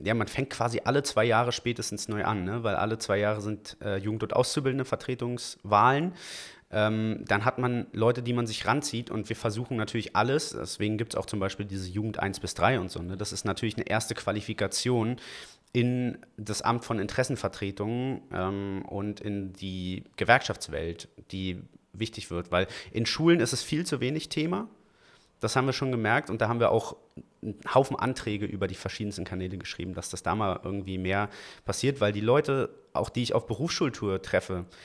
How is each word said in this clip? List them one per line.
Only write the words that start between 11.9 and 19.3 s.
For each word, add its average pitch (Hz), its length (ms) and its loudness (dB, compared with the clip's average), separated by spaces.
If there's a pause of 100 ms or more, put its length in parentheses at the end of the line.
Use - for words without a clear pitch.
eins 95 220 -2
bis 104 140 -6
drei 107 260 4
und 92 100 -4
so, 82 100 -8
ne? 90 160 -6
Das 98 160 -6
ist - 120 -6
natürlich 107 320 -2
eine - 100 -4
erste 110 280 0
Qualifikation 110 1000 0 (560)
in 123 460 2 (180)
das 104 260 -6
Amt 117 220 0
von 113 140 -2
Interessenvertretungen, 110 1200 -2 (100)
ähm, 98 560 -2
und 101 320 -4
in 101 320 -6